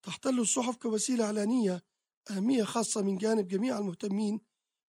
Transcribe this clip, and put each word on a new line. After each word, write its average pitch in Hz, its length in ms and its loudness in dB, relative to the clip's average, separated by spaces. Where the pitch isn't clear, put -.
تحتل 247 380 -2
الصحف 233 380 0
كوسيلة 226 480 0
إعلانية 208 580 0
أهمية 220 320 2
خاصة 214 380 -2
من 196 160 0
جانب 214 300 2
جميع 208 300 -2
المهتمين 208 640 -2